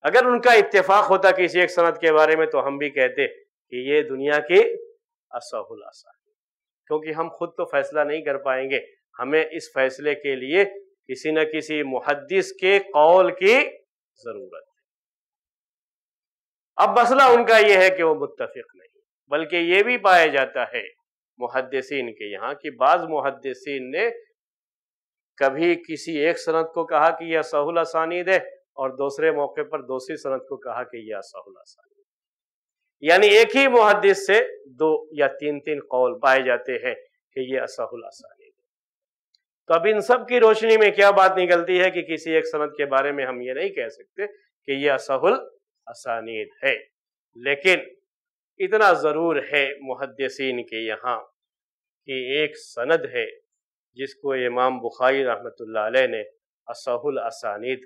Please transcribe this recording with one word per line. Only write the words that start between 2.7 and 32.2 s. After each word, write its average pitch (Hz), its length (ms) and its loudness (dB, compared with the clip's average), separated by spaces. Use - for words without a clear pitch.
भी 147 120 -6
कहते 131 360 -2
कि - 500 -16
ये 147 140 2
दुनिया 139 380 -2
की 170 180 4
असहुल 110 520 -12
असानीद, - 520 -20
क्योंकि 156 220 -6
हम 165 180 -6
खुद 170 260 -12
तो 175 100 -6
फैसला 143 380 -2
नहीं 151 200 -6
कर 143 180 -4
पाएंगे, 135 380 -4
हमें 147 300 0
इस 156 280 -14
फैसले 135 420 -2
के 143 200 -6
लिए 147 280 0
किसी 131 240 -8
न 156 140 0
किसी 156 380 -6
मुहद्दिस 139 680 -4
के 190 340 0
कौल 175 460 6
की 190 220 4
जरूरत 95 460 -16
है। - 100 -20
अब 202 200 2
मसला 262 320 4
उनका 233 280 6
ये 208 180 6
है 185 140 6
कि 185 120 -4
वो 160 140 2
मुत्तफिक 131 480 -10
नहीं, - 120 -20
बल्कि 156 260 -4
ये 175 260 2
भी 247 160 0
पाया 185 300 6
जाता 135 380 -2
है 117 160 -10
मुहद्दिसीन 127 720 -6
के 104 200 -16
यहाँ 110 220 -10
कि 143 180 -14
बाज 151 380 2
मुहद्दिसीन 135 800 -8
ने 180 200 -4
कभी 147 400 2
किसी 165 420 -10
एक 165 180 0
सनद 160 360 -2
को 165 120 -4
कहा 160 260 4
कि 165 200 -8
यह 160 60 0
असहुल 151 400 -2
असानीद 165 500 -4
है, 190 100 2
और 131 200 -8
दूसरे 139 360 -2
मौके 147 320 -6
पर 147 200 -10
दूसरी 131 340 -10
सनद 131 300 -8
को 139 100 -12
कहा 120 260 -10
कि 120 140 -18
यह 101 80 -8
असहुल 95 380 -20
असानीद, - 480 -20